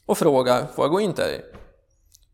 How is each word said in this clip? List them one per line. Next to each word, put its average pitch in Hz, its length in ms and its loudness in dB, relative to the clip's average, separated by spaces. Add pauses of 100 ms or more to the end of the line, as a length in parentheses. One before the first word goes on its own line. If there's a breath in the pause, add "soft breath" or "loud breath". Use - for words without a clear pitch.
och - 120 -2
frågar: 131 480 2
"Får - 180 -2
jag 143 80 0
gå 196 80 2
in 196 140 -2
till - 100 -4
dig?" - 300 -8 (800)